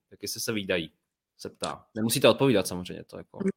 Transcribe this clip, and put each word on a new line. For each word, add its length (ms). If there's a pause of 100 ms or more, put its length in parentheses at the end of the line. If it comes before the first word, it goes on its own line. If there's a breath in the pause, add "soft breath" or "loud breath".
(100)
tak 120
jestli 180
se 120
vídají?“, 380 (480)
se 120
ptá. 340 (100)
Nemusíte 340
odpovídat 380
samozřejmě, 380
to 140
jako 200 (180)